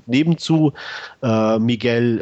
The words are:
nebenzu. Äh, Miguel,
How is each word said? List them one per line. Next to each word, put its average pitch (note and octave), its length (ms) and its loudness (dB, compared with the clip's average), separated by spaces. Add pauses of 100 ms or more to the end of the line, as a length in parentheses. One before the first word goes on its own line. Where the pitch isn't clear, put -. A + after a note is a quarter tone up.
nebenzu. D#3 640 0 (500)
Äh, A2 360 2
Miguel, A#2 640 0